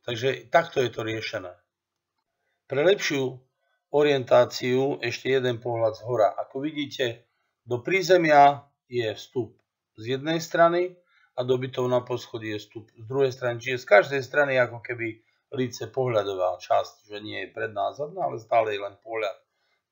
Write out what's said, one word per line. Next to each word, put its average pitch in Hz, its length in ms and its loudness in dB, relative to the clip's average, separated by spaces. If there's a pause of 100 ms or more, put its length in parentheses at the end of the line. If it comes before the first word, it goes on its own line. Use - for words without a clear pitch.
Takže 123 400 -4
takto 165 320 0
je 123 80 2
to 113 160 -6
riešené. 110 480 -8 (1200)
Pre 135 80 0
lepšiu 143 560 2 (560)
orientáciu 139 1120 4
ešte 117 240 -6
jeden 127 320 0
pohľad 113 400 -2
z - 80 -18
hora. 110 320 4
Ako 135 240 -8
vidíte, 139 640 -6 (400)
do 120 160 -4
prízemia 160 800 6 (240)
je 117 240 -2
vstup - 480 -8 (400)
z 117 160 -4
jednej 156 240 -2
strany 175 560 2 (400)
a 127 80 -4
do 127 160 2
bytov 127 240 -4
na 123 160 2
poschodí 117 560 -8
je 104 80 -10
vstup - 320 -20
z 117 80 -20
druhej 131 320 0
strany. 120 240 -4
Čiže 123 240 -6
z - 80 -16
každej 139 320 2
strany 139 320 0
ako 120 240 0
keby 113 400 -8 (320)
líce 127 400 -4
pohľadová 98 720 0
časť, 101 480 -2
že 104 80 -12
nie 104 240 -10
je 92 80 -14
predná, 101 400 -6
zadná, 151 400 -8
ale 117 80 -10
stále 113 320 0
je 101 80 -4
len 101 240 -10
pohľad 110 320 -6 (560)